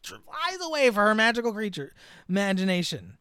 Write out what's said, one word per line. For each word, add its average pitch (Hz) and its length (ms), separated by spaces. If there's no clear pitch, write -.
tr-, 202 100
flies 349 460
away 302 300
for 208 140
her 214 100
magical 226 380
creature 202 400
imagination. 185 920